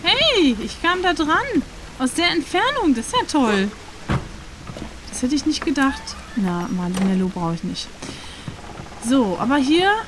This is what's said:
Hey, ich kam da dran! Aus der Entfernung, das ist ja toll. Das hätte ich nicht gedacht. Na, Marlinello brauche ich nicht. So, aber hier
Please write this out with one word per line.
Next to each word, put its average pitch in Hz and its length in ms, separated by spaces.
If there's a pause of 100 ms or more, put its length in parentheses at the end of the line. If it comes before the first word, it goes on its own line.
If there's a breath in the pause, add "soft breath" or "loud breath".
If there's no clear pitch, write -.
Hey, 392 580
ich - 200
kam 359 200
da 359 120
dran! 349 500 (360)
Aus 254 160
der 339 160
Entfernung, 370 640
das 226 120
ist - 60
ja 480 140
toll. 208 420 (1400)
Das - 120
hätte 254 140
ich 285 100
nicht 302 180
gedacht. 269 380 (340)
Na, 175 400
Marlinello 185 520
brauche 175 260
ich 170 100
nicht. 175 240 (1200 loud breath)
So, 233 320
aber 262 180
hier 330 340 (160)